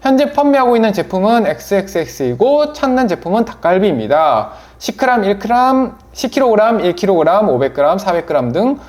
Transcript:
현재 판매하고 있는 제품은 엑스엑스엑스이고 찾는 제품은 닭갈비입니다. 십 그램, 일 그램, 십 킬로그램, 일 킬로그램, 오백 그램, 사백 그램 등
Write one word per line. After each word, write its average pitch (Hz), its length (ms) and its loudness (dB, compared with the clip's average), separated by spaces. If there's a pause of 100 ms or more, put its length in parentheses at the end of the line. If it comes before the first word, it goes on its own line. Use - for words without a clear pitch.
현재 269 320 2
판매하고 277 440 2
있는 226 160 2
제품은 196 540 0
엑스엑스엑스이고 190 1300 -2
찾는 254 360 0
제품은 185 360 -2
닭갈비입니다. 151 1040 0 (280)
십 - 180 -8
그램, 247 280 0
일 202 140 -2
그램, 254 540 0 (200)
십 - 180 -6
킬로그램, 226 500 2
일 175 140 0
킬로그램, 185 540 2
오백 131 260 0
그램, 151 240 2
사백 170 280 -2
그램 127 260 -2
등 240 260 0 (100)